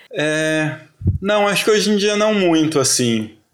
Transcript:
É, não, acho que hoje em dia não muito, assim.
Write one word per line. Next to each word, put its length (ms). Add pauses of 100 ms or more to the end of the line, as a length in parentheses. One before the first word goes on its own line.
(120)
É, 640 (440)
não, 260
acho 180
que 60
hoje 180
em 80
dia 180
não 180
muito, 460
assim. 520 (220)